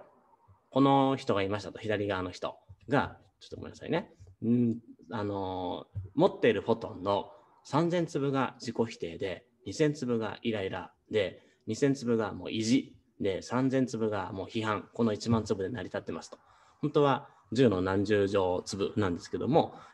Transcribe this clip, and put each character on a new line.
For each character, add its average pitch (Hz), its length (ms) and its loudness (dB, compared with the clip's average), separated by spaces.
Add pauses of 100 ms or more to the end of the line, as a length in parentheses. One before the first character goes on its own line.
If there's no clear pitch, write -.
(720)
こ 135 60 4
の 139 380 6
人 120 180 0
が 101 80 2
い 98 60 -2
ま 104 100 -2
し - 40 -8
た 90 100 -10
と、 - 60 -14
左 104 280 -2
側 92 160 0
の 90 80 -6
人 - 240 -8 (320)
が、 117 300 0 (240)
ち - 60 -20
ょ - 0 -
っ - 20 -20
と - 80 -12
ご - 60 -12
め - 40 -12
ん - 40 -14
な - 40 -20
さ - 120 -14
い - 40 -4
ね。 170 220 -2 (280)
う 110 80 -2
ん、 117 280 2 (320)
あ 117 120 -6
の 92 720 -4
ー、 - 60 -8 (160)
持 165 120 6
っ 190 120 -2
て 131 100 6
い 110 40 6
る 98 80 0
フ 117 100 -2
ォ 113 40 6
ト 87 180 -8
ン 90 100 -12
の 101 260 0 (360)
三 165 260 2
千 175 140 0
粒 143 260 -2
が 135 300 0
自 120 100 -8
己 113 180 0
否 - 60 -12
定 82 220 -10
で、 92 280 -8 (200)
二 101 80 -8
千 151 200 2
粒 123 240 -2
が 110 260 -4
イ 117 100 0
ラ 104 80 -2
イ 95 80 -4
ラ 90 240 -8 (160)
で、 101 340 -2 (240)
二 110 80 -4
千 139 180 2
粒 120 220 0
が 107 160 0
も 92 140 -10
う - 80 -6
意 110 100 -2
地 117 320 2 (240)
で、 92 220 0
三 127 280 0
千 131 160 2
粒 113 240 -2
が 95 220 -4
も 92 140 -6
う - 20 -14
批 110 160 -4
判、 107 300 -2
こ 120 100 0
の 113 80 4
一 - 180 -4
万 113 140 2
粒 104 180 -2
で 95 60 -2
成 87 120 -6
り 92 80 -8
立 101 100 -8
っ 95 60 -4
て - 100 -8
ま 80 80 -8
す - 80 -18
と。 - 100 -18 (400)
本 147 120 -2
当 147 120 4
は 135 240 2 (240)
十 123 160 6
の 95 140 4
何 95 240 2
十 101 240 4
乗 92 360 2
粒 98 300 -4
な 104 140 2
ん 87 60 0
で 85 40 -8
す - 100 -14
け 92 100 -4
ど 107 100 -2
も、 151 260 4 (180)